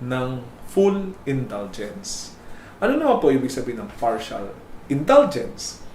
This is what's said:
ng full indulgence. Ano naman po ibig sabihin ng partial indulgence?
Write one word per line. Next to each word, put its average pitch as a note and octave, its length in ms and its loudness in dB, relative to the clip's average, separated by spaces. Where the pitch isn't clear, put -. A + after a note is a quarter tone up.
ng B2+ 400 -4
full G3 560 2
indulgence. G#2 1120 -6
Ano C4+ 160 2
naman D4+ 240 4
po D3 80 8
ibig B2+ 240 2
sabihin A2+ 320 -6
ng - 40 -14
partial G#2 480 -2
indulgence? C#3+ 880 4